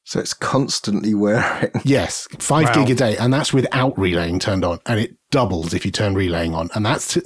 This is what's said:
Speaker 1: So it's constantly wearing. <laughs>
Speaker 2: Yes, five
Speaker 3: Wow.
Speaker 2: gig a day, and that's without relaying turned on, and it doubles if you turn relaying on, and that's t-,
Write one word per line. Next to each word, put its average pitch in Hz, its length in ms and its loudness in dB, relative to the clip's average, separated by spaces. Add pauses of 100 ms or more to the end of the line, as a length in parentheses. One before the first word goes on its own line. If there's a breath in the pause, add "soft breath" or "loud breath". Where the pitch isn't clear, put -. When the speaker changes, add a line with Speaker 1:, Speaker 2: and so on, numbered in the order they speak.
Speaker 1:
So - 160 -6
it's - 140 -6
constantly - 800 -2
wearing. 104 640 0
<laughs> - 60 -4
Speaker 2:
Yes, 131 440 0 (120)
five 151 280 2
Speaker 3:
Wow. 120 60 2 (100)
Speaker 2:
gig 123 80 4
a 127 40 4
day, 117 220 2
and 123 140 2
that's 131 220 0
without 131 440 2
relaying 87 420 0
turned 95 260 0
on, 85 220 -2
and 110 120 0
it - 160 -4 (140)
doubles 92 460 0
if 90 100 -4
you 98 60 -2
turn 98 240 0
relaying 85 400 0
on, 82 180 -4
and 107 120 -2
that's - 280 -2
t-, 175 120 0